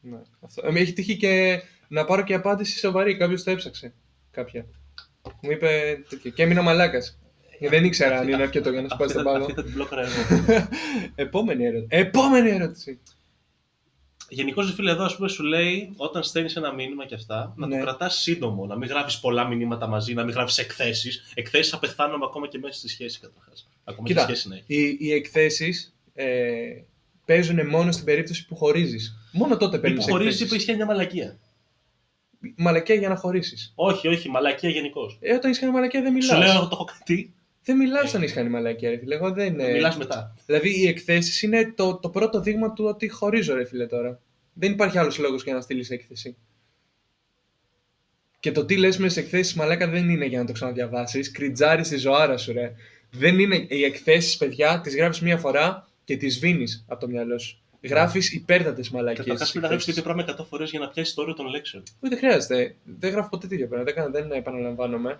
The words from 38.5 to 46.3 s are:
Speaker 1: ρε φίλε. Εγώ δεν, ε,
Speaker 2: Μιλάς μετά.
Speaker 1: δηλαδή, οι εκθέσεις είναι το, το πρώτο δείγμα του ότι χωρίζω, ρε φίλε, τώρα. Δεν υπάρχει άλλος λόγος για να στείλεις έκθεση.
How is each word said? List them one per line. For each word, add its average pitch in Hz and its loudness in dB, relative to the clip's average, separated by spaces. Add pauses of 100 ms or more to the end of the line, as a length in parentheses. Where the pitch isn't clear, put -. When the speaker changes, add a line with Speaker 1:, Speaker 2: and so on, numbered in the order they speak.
Speaker 1:
ρε 117 -2
φίλε. 127 -4
Εγώ 180 -2
δεν, 185 -2
ε, 127 0
Speaker 2:
Μιλάς 160 2
μετά. 120 -8 (100)
Speaker 1:
δηλαδή, 160 2
οι 185 6
εκθέσεις 170 0
είναι 226 2
το, 185 2
το 180 -6
πρώτο 214 0
δείγμα 220 0
του 214 -2
ότι 208 -2
χωρίζω, 208 0
ρε 123 0
φίλε, 123 -6
τώρα. 123 -4 (340)
Δεν 185 0
υπάρχει 202 2
άλλος 156 2
λόγος 135 -2
για 139 -4
να 127 -4
στείλεις 123 -6
έκθεση. 120 -12 (2000)